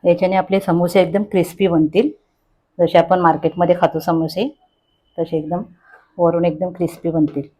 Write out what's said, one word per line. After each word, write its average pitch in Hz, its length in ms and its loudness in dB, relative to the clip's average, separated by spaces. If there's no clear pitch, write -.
याच्याने 180 320 2
आपले 196 240 0
समोसे 175 400 2
एकदम 180 220 0
क्रिस्पी 196 440 -2
बनतील, 170 440 2
जसे 170 200 4
आपण 180 220 2
मार्केटमध्ये 175 600 2
खातो 165 180 0
समोसे, 165 500 -2
तसे 165 180 -4
एकदम 156 260 -6
वरून 170 260 2
एकदम 175 280 -2
क्रिस्पी 170 380 -6
बनतील. 147 380 -2